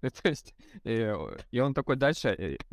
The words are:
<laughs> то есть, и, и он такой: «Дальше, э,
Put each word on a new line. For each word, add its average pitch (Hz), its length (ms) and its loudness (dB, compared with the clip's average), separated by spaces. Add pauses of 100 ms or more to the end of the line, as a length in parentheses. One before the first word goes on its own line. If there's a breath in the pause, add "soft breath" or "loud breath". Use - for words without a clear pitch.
<laughs> - 0 -
то - 260 0
есть, - 260 -4 (300 loud breath)
и, 113 260 0 (400)
и 120 100 0
он 139 120 2
такой: 131 240 0
«Дальше, 139 320 2
э, 87 300 -2 (140)